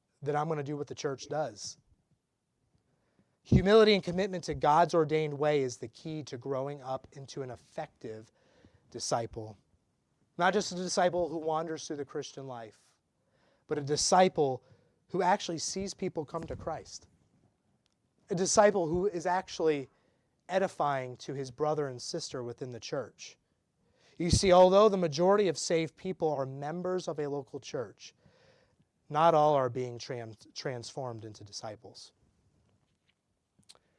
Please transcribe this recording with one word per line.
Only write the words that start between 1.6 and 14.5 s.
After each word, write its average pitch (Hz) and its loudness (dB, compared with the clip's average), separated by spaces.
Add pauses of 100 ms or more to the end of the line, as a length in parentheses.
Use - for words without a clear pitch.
Humility 208 6
and 190 2
commitment 185 -4
to 151 -4
God's 156 4
ordained 156 0
way 151 2
is 127 -2
the 117 -12
key 156 -12
to 127 -12
growing 139 -6
up 131 -8
into 139 -12
an 127 -10
effective 113 -14 (580)
disciple. 113 -6 (840)
Not 180 4
just 190 -2
a 180 -8
disciple 175 0
who 165 -8
wanders 160 -4
through 151 -8
the 143 -8
Christian 139 -12
life, 117 -14 (840)
but 151 -4
a 147 -4
disciple 147 2 (460)